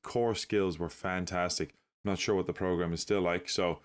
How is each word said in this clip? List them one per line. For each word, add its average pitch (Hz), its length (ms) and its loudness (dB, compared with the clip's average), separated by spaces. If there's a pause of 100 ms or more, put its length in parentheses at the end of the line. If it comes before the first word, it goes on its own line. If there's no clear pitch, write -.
core 120 320 0
skills 95 440 0
were 85 100 -4
fantastic. 90 840 -2 (300)
I'm 101 80 0
not 92 60 -2
sure - 160 2
what 92 120 2
the 87 80 -4
program 87 400 0
is 82 60 -4
still 101 200 0
like. 87 280 0
So 87 360 0